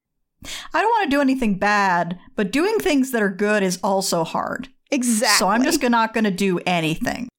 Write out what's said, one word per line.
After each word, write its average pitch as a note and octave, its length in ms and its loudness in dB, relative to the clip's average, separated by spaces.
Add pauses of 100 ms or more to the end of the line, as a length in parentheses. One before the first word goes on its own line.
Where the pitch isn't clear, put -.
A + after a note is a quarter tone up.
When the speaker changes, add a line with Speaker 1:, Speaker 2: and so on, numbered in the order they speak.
(720)
Speaker 1:
I E4 120 0
don't G#4+ 80 2
wanna G#4 180 0
do C#4 100 2
anything C4 380 0
bad, F#3 640 0 (160)
but G3 160 -2
doing F#4+ 260 0
things C#4+ 320 0
that A3+ 140 0
are G3 60 2
good G#3 340 0
is F3+ 180 -2
also F#3+ 420 0
hard. - 460 -6 (220)
Speaker 2:
Exactly. A#3+ 480 2
Speaker 1:
So G3 80 2
I'm A3+ 160 2
just D4+ 180 2
gonna, A#3+ 160 2
not A3+ 160 0
gonna A3 160 2
do F#3 380 0
anything. E3 600 -2 (120)